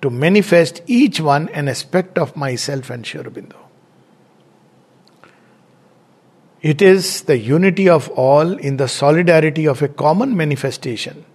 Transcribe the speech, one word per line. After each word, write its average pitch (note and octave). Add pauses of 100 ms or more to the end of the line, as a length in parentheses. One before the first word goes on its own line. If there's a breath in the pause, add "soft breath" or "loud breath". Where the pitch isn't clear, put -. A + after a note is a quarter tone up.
to C#3
manifest E3+
each A#3+
one D3+
an D3
aspect F3+
of D3+
myself C3+
and A#2+
Sri -
Aurobindo." - (3000 soft breath)
It D3+
is F#3+
the C#3+
unity F3
of D#3
all D3
in C#3
the C3+
solidarity D#3
of C3+
a C#3+
common F#3
manifestation C#3